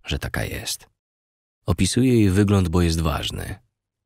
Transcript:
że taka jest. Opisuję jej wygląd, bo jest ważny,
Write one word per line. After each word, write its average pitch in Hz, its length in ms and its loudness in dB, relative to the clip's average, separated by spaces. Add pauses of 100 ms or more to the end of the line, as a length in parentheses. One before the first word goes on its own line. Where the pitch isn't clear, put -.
że - 140 -6
taka 57 260 -6
jest. - 440 -10 (760)
Opisuję 120 480 2
jej 107 160 6
wygląd, 98 380 2
bo 85 140 2
jest 82 200 0
ważny, - 580 -6 (460)